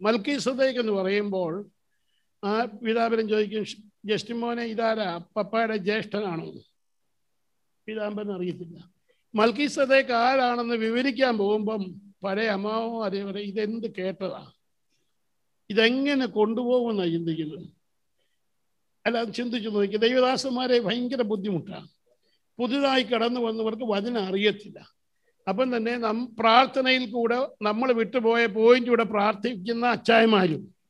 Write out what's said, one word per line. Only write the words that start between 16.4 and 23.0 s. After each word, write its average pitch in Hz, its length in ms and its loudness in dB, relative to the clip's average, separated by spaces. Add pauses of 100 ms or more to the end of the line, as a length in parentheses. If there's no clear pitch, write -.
ചിന്തിക്കുന്നത്." 165 580 -6 (1400)
അല്ല, 226 120 0
അത് 226 160 -6
ചിന്തിച്ചു 240 340 -6
നോക്കി. 202 280 0
ദൈവദാസന്മാരെ 254 840 2
ഭയങ്കര 240 440 -2
ബുദ്ധിമുട്ടാണ്. 196 680 -4 (680)
പുതുതായി 262 440 2